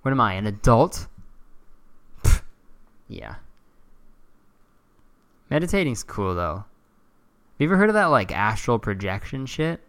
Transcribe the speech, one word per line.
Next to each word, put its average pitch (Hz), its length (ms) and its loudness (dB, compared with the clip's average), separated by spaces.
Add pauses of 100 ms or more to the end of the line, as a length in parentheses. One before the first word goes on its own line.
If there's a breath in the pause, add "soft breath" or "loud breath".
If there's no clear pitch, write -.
What 135 80 0
am 135 100 2
I, 104 140 2
an 98 120 -4
adult? 117 640 2 (1120)
Pfft. - 200 6 (680)
Yeah. - 280 -12 (2000)
Meditating's 160 540 0
cool, 95 320 -4
though. 87 320 -4 (920)
Have 139 60 2
you 156 60 0
ever 190 60 4
heard 208 140 4
of 214 40 -2
that, 208 120 4
like, 123 240 2
astral 107 480 0
projection 101 680 -6
shit? 156 440 -4